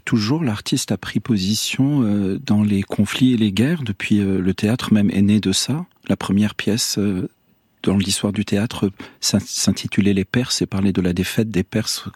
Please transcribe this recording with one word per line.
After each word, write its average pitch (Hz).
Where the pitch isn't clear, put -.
toujours, 123
l'artiste 120
a 98
pris -
position, 117
euh, 101
dans 107
les 101
conflits 123
et -
les 107
guerres. 139
Depuis, 107
euh, 98
le 92
théâtre 107
même 104
est 98
né 101
de 95
ça. 151
La 101
première 101
pièce, -
euh, 98
dans 92
l'histoire 98
du 101
théâtre, 104
s'in-, -
s'intitulait -
Les 95
Perses -
et 90
parlait 98
de 95
la 90
défaite 95
des 95
Perses -